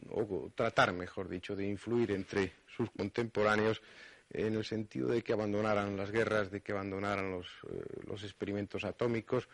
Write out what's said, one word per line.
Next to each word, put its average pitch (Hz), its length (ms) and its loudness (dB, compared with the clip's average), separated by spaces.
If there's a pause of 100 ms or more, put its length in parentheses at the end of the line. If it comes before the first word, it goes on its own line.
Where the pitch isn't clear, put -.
(100)
o 101 440 -2
tratar, 113 380 4
mejor 90 360 -4
dicho, 92 260 -6
de 98 120 -2
influir 110 460 2
entre 95 400 0 (240)
sus 113 140 0
contemporáneos 107 920 2 (480)
en 110 240 0
el 107 100 0
sentido 113 440 -2
de 117 140 2
que - 100 0
abandonaran 104 640 2
las 98 140 -4
guerras, 104 400 2
de 101 100 -6
que - 120 -6
abandonaran 98 580 0
los, 90 160 -6 (240)
eh, - 120 -6 (240)
los 101 160 -8
experimentos 101 640 -4
atómicos. 117 680 0